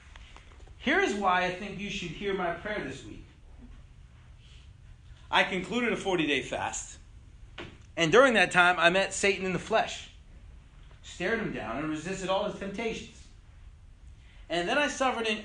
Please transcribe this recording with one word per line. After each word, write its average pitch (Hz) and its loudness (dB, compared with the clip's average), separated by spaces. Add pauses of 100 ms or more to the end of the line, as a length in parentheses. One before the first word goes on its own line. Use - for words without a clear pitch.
(800)
here 320 2
is 330 2
why 185 2
I 180 0
think 185 -8
you 202 -8
should 175 -6
hear 196 -4
my 180 0
prayer 202 -6
this 139 -10
week. - -14 (2000)
I 185 4
concluded 202 -2
a 175 -2
forty-day 151 2
fast, - -6 (1000)
and 165 2
during 254 10
that 180 4
time, 175 6
I 170 8
met 190 2
Satan 190 0
in 185 -2
the 160 0
flesh, - -2 (920)
stared 214 -4
him 165 -4
down, 113 -6
and 156 -4
resisted 180 -6
all 202 0
his 180 -6
temptations. - -8 (1200)
And 175 -2
then 262 0
I 294 2
suffered 233 0 (180)